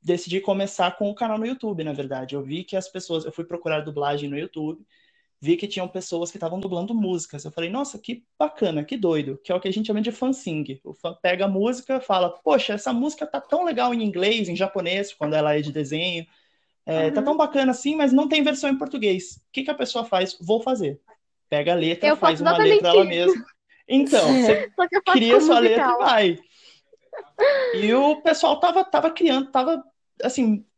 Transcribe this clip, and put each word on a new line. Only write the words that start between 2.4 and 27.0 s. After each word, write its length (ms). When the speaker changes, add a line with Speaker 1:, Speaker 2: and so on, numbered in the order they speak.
Speaker 1:
vi 220
que 120
as 140
pessoas, 360
eu 60
fui 140
procurar 360
dublagem 460
no 120
YouTube, 440
vi 140
que 120
tinham 200
pessoas 440
que 40
estavam 240
dublando 340
músicas. 520
Eu 60
falei, 180
"Nossa, 280
que 280
bacana, 460
que 140
doido", 440
que 100
é 40
o 60
que 80
a 20
gente 160
chama 140
de 100
fansing. 540
O 100
fã 280
pega 240
a 20
música, 540
fala, 300
"Poxa, 300
essa 180
música 340
tá 140
tão 240
legal 300
em 100
inglês, 460
em 80
japonês", 560
quando 220
ela 200
é 60
de 100
desenho, 540
é, 260
"tá 100
Speaker 2:
Uhum. 60
Speaker 1:
tão 100
bacana 340
assim, 240
mas 160
não 160
tem 160
versão 260
em 80
português. 600
O 60
que 100
que 80
a 40
pessoa 280
faz?" 380
"Vou 200
fazer." 380
Pega 220
a 40
letra, 340
Speaker 2:
Eu 80
Speaker 1:
faz 220
Speaker 2:
faço 40
Speaker 1:
uma 200
letra 260
Speaker 2:
exatamente 260
Speaker 1:
ela 100
Speaker 2:
isso. 80
Speaker 1:
mesma. 120
Então, 400
Speaker 3:
<laughs> 100
Speaker 1:
você 380
Speaker 2:
Só 120
que 100
eu 60
faço 140
Speaker 1:
cria 180
Speaker 2:
com 60
Speaker 1:
sua 180
letra 220
e 60
Speaker 2:
musical. 120
Speaker 1:
vai. 400